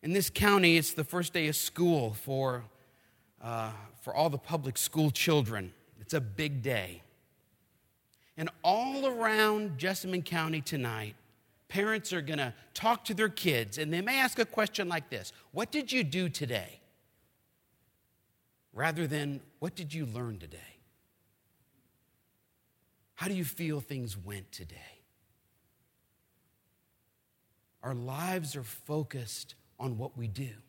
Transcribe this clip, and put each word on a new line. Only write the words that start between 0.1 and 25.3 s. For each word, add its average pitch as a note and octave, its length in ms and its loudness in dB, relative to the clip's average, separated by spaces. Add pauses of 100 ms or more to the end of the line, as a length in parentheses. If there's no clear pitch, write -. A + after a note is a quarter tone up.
this G3 180 2
county, F#3+ 460 8
it's D#3+ 160 4
the D3+ 140 -2
first F3 260 -2
day D#3+ 160 2
of D3+ 80 0
school D#3+ 580 2
for, B2+ 520 -2 (760)
uh, A#2 300 -4 (300)
for - 120 -8
all D#3+ 160 4
the C#3+ 80 -2
public C3+ 400 -4
school D#3 340 4
children. A2 640 2 (280)
It's G#2+ 120 -8
a D#3+ 60 2
big C3+ 420 -4
day. F#2+ 420 -2 (1300)
And D#3+ 140 -4 (160)
all C4 420 2
around G#3+ 680 2
Jessamine F3+ 460 -2
County D#3+ 360 -2
tonight, A2+ 560 -4 (540)
parents G#3+ 420 0
are F3+ 100 0
gonna C#3+ 320 -2 (200)
talk A3+ 320 2
to A3 80 -2
their G#3 160 2
kids, A#2 480 0
and D#3 160 -2
they F3 80 0
may B3+ 180 0
ask C4 200 2
a A3+ 60 4
question G3+ 440 0
like E3+ 200 -4
this, G2+ 220 -8 (220)
"What A3 180 -2
did C#4+ 220 -2
you B3+ 100 4
do F3 240 0
today?" A#2+ 540 -4 (1900)
rather D#3 340 0
than, C#3+ 320 -2 (200)
"What F3 140 -6
did D#3 200 -10
you D#3+ 120 -4
learn A#2 320 -6
today? - 440 -18 (2250)
How F#3 160 -4
do G3+ 40 0
you F#3 120 0
feel D#3 340 -2
things B2 380 -6
went G2 340 -12
today?" - 480 -16 (2750)